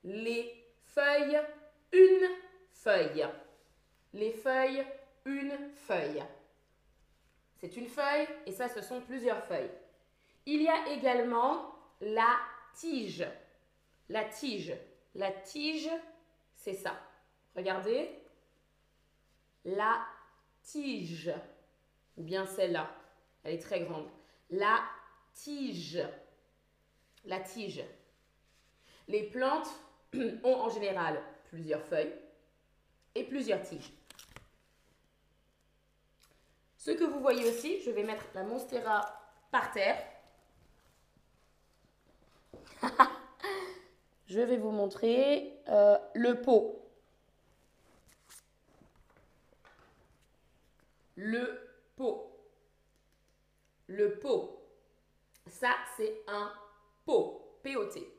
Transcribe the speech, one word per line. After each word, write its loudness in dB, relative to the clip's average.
Les -6
feuilles, 4
une 10
feuille. 2
Les -2
feuilles, 0
une -6
feuille. -4
C'est -14
une -10
feuille 0
et -8
ça, -4
ce -8
sont -8
plusieurs -2
feuilles. -4
Il 0
y 4
a 2
également 2
la 4
tige. -6
La -2
tige. -6
La -2
tige, -6
c'est -10
ça. -8
Regardez. -2
La 0
tige. -6
Ou -10
bien -4
celle-là. 0
Elle -6
est -6
très -4
grande. -8
La 2
tige. -8
La -6
tige. -10
Les 0
plantes 0
<clears throat> -4
ont 6
en 0
général -2
plusieurs -6
feuilles -2
et -4
plusieurs -2
tiges. -12
Ce -6
que 2
vous -2
voyez 4
aussi, -2
je -4
vais -2
mettre -6
la -6
Monstera -2
par 2
terre. 2
<laughs> -2
Je -2
vais 4
vous -2
montrer, 2
euh, 10
le 4
pot. 6
Le -2
pot. -4
Le 0
pot. -2
Ça, 0
c'est -4
un -6
pot, -2
P -6
O -2
T. -12